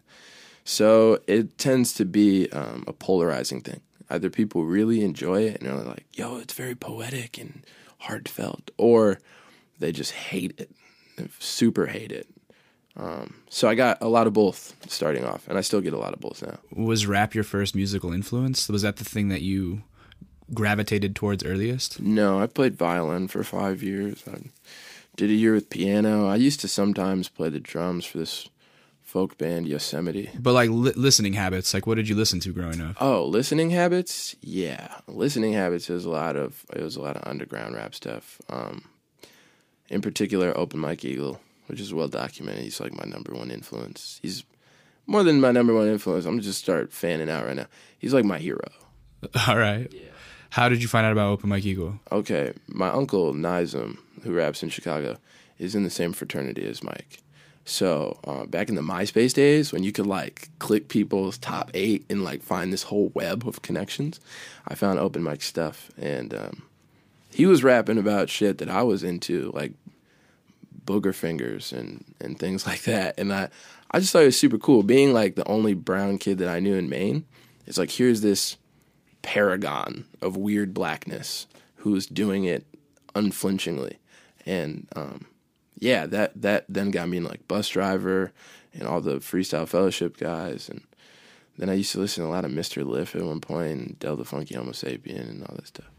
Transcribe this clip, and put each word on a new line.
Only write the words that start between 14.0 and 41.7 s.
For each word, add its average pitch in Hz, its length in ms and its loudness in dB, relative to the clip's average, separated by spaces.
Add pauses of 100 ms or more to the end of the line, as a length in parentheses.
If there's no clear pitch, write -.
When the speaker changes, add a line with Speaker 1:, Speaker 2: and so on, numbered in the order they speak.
Speaker 1:
a 113 60 -2
lot 113 220 6
of 107 40 4
both 101 440 2 (120)
starting 71 360 -2
off, 50 240 -6
and 95 100 -2
I - 20 0
still 101 200 0
get 85 120 -2
a 64 60 -4
lot 50 140 -6
of - 80 -12
both - 200 -12
now. - 180 -12 (120)
Speaker 2:
Was 113 340 0
rap 101 300 2
your 110 80 2
first 98 320 -2
musical 98 380 0
influence? 120 560 -2
Was 104 140 0
that 104 160 -2
the 110 60 -12
thing 104 260 -2
that 92 120 -2
you 98 400 -2 (720)
gravitated 104 600 0
towards 101 280 0
earliest? 110 560 -2
Speaker 1:
No, 101 400 4
I 104 60 2
played 131 300 2
violin 85 500 0
for 95 160 -4
five 95 400 -4
years. 98 400 -4 (100)
I - 60 -12 (800)
did 104 140 2
a 107 40 4
year 110 180 6
with 104 160 2
piano. 104 600 2
I 98 80 2
used 139 240 4
to 98 80 -4
sometimes 95 600 0
play - 200 -4
the 76 100 -4
drums 87 480 -4
for - 120 -10
this - 300 -8 (540)
folk - 360 -4
band, 85 300 -2
Yosemite. 80 600 -4 (100)
Speaker 2:
But, 123 140 2
like, 123 160 6
li-, 120 280 2
listening 113 380 4
habits, 92 380 -2
like, 101 140 -2
what 113 80 2
did 110 140 0
you 104 80 0
listen 104 240 0
to 92 120 -6
growing 82 300 -6
up? 85 180 -8
Speaker 1:
Oh, 120 240 4
listening 139 460 2
habits? 180 720 0
Yeah. 85 460 -6 (180)
Listening 113 460 0
habits 90 360 0
is 87 160 -4
a 87 60 -4
lot 78 260 -2
of, - 380 -6
it 73 80 -6
was 78 140 -8
a 69 40 -10
lot 71 160 -8
of - 100 -12
underground 57 500 -8
rap 53 180 -10
stuff. - 560 -12
Um, 58 340 -10 (1040)
in 101 140 -2
particular, 98 560 0
Open 80 220 -4
Mike 80 240 -4
Eagle, 67 360 -6 (280)
which - 120 -10